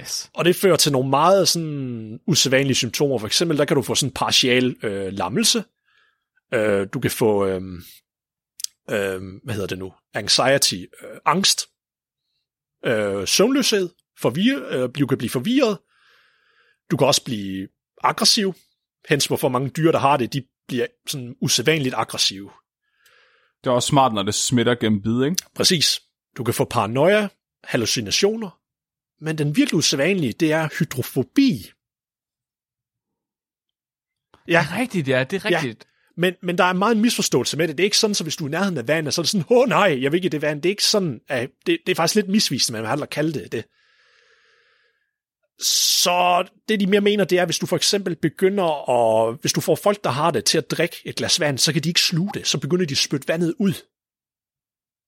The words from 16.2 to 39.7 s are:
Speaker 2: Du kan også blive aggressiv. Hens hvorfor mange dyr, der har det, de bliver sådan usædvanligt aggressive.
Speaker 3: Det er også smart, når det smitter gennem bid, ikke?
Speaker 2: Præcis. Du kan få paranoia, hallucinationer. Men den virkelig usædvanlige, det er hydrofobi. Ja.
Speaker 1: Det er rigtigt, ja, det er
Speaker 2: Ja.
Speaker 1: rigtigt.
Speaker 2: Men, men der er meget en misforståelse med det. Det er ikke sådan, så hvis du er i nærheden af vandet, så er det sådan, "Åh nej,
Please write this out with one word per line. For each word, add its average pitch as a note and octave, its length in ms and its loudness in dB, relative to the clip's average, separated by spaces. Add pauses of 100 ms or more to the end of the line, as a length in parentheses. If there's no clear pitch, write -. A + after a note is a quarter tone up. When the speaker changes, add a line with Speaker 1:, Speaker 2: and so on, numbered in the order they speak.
Speaker 2:
Du E3 60 0
kan C3+ 100 4
også C#3 180 2
blive G2 440 -6 (340)
aggressiv. F#3+ 520 2 (540)
Hens C#3+ 180 2
hvorfor C#3+ 220 0
mange B2+ 200 -2
dyr, D#3+ 240 2
der A#2+ 60 2
har C3+ 180 4
det, A#2 160 -2
de C3+ 120 -6 (240)
bliver A#2+ 180 -2 (200)
sådan B2+ 340 -10
usædvanligt C3+ 580 0
aggressive. G2+ 520 -4 (1120)
Speaker 3:
Det C3 60 0
er B2 40 4
også B2 140 0
smart, C3+ 260 4
når G#2 80 -2
det G2+ 120 -2
smitter A#2+ 400 2
gennem G#2+ 280 0
bid, A#2 220 0
ikke? E3 120 -2 (180)
Speaker 2:
Præcis. - 460 0 (360)
Du B2 80 -8
kan A#2 100 0
få C#3 100 0
paranoia, C#3+ 640 0 (360)
hallucinationer. D#3+ 920 -2 (680)
Men D#3 140 -4
den D3+ 180 -2
virkelig A#3 220 2
usædvanlige, D3+ 540 0
det D#3 200 0
er D#3 160 0 (100)
hydrofobi. C#3 840 0 (2750)
Ja. E3 220 4
Speaker 1:
Det F3 60 -8
er A3 40 -2
rigtigt, F3+ 280 -2
ja, C3 160 4
det F3+ 200 -6
er G#3+ 60 0
Speaker 2:
Ja. E3+ 60 2
Speaker 1:
rigtigt. C3 300 -6 (300)
Speaker 2:
Men, F3 260 0
men F3 160 -4
der F#3+ 60 6
er F3+ 80 2
meget G3+ 220 2
en G#3+ 80 2
misforståelse F#3 540 0
med E3 120 0
det. C#3+ 100 -10
Det E3 40 2
er G3 40 4
ikke G#3 120 2
sådan, G#3 160 2
så G3 100 -4
hvis D#3 120 -8
du E3 80 -8
er C#3 40 -4
i - 20 -8
nærheden F3 280 -2
af A#2 100 -8
vandet, D3+ 260 0
så F3 60 -2
er - 20 0
det C#3 80 -2
sådan, F#3 200 0
"Åh B3 180 6
nej, E3+ 340 4